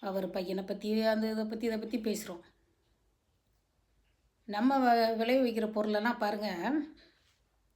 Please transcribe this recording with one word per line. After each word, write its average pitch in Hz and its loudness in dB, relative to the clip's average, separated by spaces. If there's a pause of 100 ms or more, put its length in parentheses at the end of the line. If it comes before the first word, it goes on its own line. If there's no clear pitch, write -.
அவர் 190 -4
பையனை 190 -4
பத்தி, 208 -2
அந்த 220 2
இதை 220 -2
பத்தி, 220 -6
இதை 220 -2
பத்தி 220 -4
பேசுறோம். - -6 (2000)
நம்ம 240 2
வ-, 233 4
விளைவிக்கிற 226 2
பொருளெல்லாம் 214 0
பாருங்க, 208 -2 (1040)